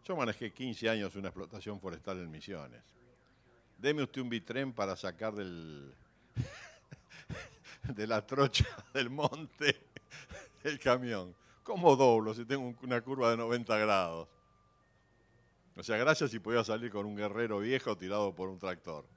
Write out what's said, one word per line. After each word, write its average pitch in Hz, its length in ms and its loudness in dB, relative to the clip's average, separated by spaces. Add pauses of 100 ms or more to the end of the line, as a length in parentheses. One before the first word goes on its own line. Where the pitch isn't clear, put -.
Yo 185 120 -4
manejé 113 360 -2
quince 117 360 -4
años 101 260 0
una 98 140 -6
explotación 92 520 -10
forestal 92 380 -8
en 85 120 -8
Misiones. 78 520 -12 (960)
Deme 143 240 2
usted 131 180 -4
un 123 80 -4
bitren 120 440 -4
para 98 240 -2
sacar 101 360 -4
del, 80 640 -8 (400)
<laughs> - 1500 -12
de 107 180 -4
la 107 200 0
trocha 139 400 4 (260)
del 127 180 0
monte 147 680 0 (840)
el 143 160 -2
camión. 120 540 2 (280)
¿Cómo 175 320 6
doblo 113 400 6
si 117 100 -8
tengo 131 220 -4
un, 117 160 -10
una 123 180 0
curva 123 300 2
de 117 60 2
noventa 117 420 0
grados? 92 500 2 (1500)
O - 80 -14
sea, 110 120 0
gracias 143 360 4
si 113 80 -6
podía 113 240 2
salir 113 260 -2
con 104 160 -4
un 104 100 -6
guerrero 104 440 -2
viejo 117 360 0
tirado 95 380 -2
por 92 140 -6
un 92 100 -10
tractor. 87 480 -8 (100)